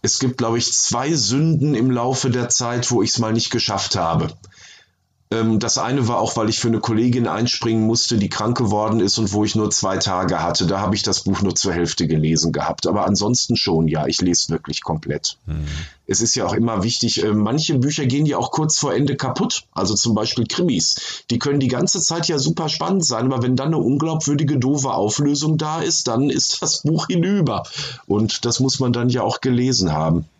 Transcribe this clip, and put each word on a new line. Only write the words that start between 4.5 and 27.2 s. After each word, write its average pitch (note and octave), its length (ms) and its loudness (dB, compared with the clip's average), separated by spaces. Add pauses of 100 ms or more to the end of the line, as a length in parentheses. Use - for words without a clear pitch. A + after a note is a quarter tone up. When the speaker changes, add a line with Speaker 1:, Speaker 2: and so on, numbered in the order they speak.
Speaker 1:
Ähm, A2+ 280 2
das A#2+ 200 -2
eine B2 280 0
war A2+ 120 0
auch, A2+ 180 -2
weil A2 120 0
ich A2 100 -2
für A#2+ 80 0
eine A2+ 120 2
Kollegin A#2+ 480 2
einspringen A2+ 600 0
musste, A#2 300 0
die G2+ 120 0
krank A2+ 280 -2
geworden G#2+ 420 0
ist G2+ 180 2
und G#2 160 0
wo G#2 100 2
ich G#2+ 120 0
nur G#2+ 160 2
zwei F#2+ 260 0
Tage F2+ 460 0
hatte. F2 240 0
Da F#2+ 120 0
habe G#2 160 0
ich G#2 60 -2
das G2+ 220 -2
Buch G2 180 0
nur F#2 140 2
zur F#2 180 0
Hälfte E2+ 320 0
gelesen D#2 460 2
gehabt. D2+ 340 -2
Aber F#2+ 220 2
ansonsten G#2+ 480 0
schon, E2 320 2
ja, D2+ 180 0
ich - 160 0
lese F2 280 2
wirklich D#2+ 340 -4
komplett. D#2 540 -4 (100)
Speaker 2:
Mhm. D#2 180 -4 (400)
Speaker 1:
Es G2 160 0
ist A#2 140 0
ja A2+ 100 -2
auch F#2 80 0
immer A2 300 0
wichtig, A2+ 400 0
äh, G#2+ 100 2
manche B2+ 460 2
Bücher D3 260 0
gehen C#3+ 220 2
ja C#3+ 100 0
auch - 140 -2
kurz D#3 260 0
vor C3+ 160 0
Ende C3+ 220 2
kaputt. F3 560 -4
Also G2 240 -2
zum A#2 180 2
Beispiel A2+ 320 0
Krimis. - 880 -2
Die A#2+ 80 0
können C#3+ 200 0
die C3 100 2
ganze E3+ 320 0
Zeit E3+ 260 -2
ja D#3+ 100 0
super D#3+ 320 0
spannend F3 340 0
sein, A#2+ 220 0
aber C3 160 0
wenn B2+ 140 2
dann C3+ 140 0
eine D#3+ 100 2
unglaubwürdige, D3 800 0
doofe C3 320 0
Auflösung D3 680 0
da D#3 240 -2
ist, - 260 -2
dann B2+ 220 2
ist - 320 -2
das F3 220 -2
Buch D#3 240 0
hinüber. F3 560 2 (420)